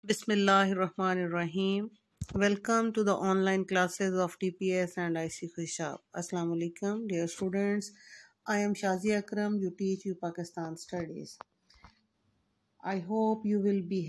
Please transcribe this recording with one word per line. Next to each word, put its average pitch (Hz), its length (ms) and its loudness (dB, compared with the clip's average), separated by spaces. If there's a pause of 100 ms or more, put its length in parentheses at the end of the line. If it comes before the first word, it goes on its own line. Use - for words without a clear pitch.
(120)
Bismillahirrahmanirrahim. 190 1700 2 (520)
Welcome 202 560 2
to 220 120 0
the 196 100 4
online 190 500 2
classes 185 540 2
of 180 200 2
T 185 140 -2
P 185 220 0
S 180 240 0
and 170 200 -2
I 160 120 -4
C - 180 -10
Khushab. 160 500 -6 (200)
Assalamu 170 400 -2
alaikum, 175 400 -2 (100)
dear 170 200 0
students. 196 580 0 (640)
I 208 80 0
am 208 160 2
Shazia 196 480 0
Akram. 208 320 -2
You 196 180 0 (100)
teach 190 240 -2
you 190 100 -4 (100)
Pakistan 170 500 -6
studies. 160 600 -8 (1500)
I 196 140 -2
hope 220 480 0
you 208 180 2
will 196 220 2
be 190 220 0